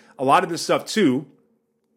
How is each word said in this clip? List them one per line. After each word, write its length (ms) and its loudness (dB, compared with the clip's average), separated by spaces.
a 60 -4
lot 180 4
of 60 -8
this 140 -8
stuff 240 -2
too, 400 0